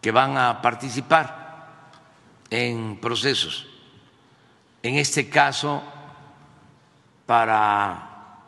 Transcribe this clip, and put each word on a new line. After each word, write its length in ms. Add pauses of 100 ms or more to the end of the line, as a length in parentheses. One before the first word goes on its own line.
que 120
van 240
a 260
participar 800 (1080)
en 500
procesos, 680 (1120)
en 140
este 320
caso 540 (1400)
para 1200